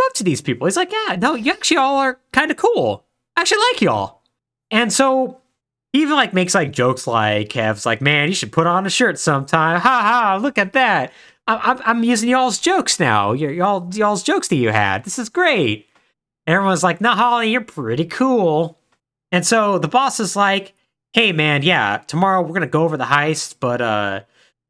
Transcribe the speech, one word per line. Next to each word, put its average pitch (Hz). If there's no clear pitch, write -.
up 523
to -
these 160
people. 135
He's 196
like, 359
"Yeah, 427
no, 233
you 247
actually 349
all 269
are 262
kinda 302
cool. 202
I 330
actually 403
like 494
y'all." 107
And 220
so 262
he 294
even, 302
like, 254
makes, 185
like, 165
jokes 127
like, 107
Kev's 110
like, 117
"Man, 147
you 190
should -
put 160
on 185
a 190
shirt 196
sometime. 160
Ha 247
ha, 214
look 254
at 190
that. 196
I, 220
I'm, 262
I'm 226
using 233
y'all's 254
jokes -
now. 107
Y-, 127
y'all, 180
y'all's 208
jokes -
that 160
you 117
had. 104
This -
is 226
great." 202
And 156
everyone's 190
like, 175
"Nahali, 233
you're 240
pretty 139
cool." 170
And 180
so 208
the 151
boss 254
is 190
like, 196
"Hey, 226
man, 151
yeah, 117
tomorrow 185
we're 160
gonna 175
go 156
over 156
the 123
heist, 147
but, 120
uh, 104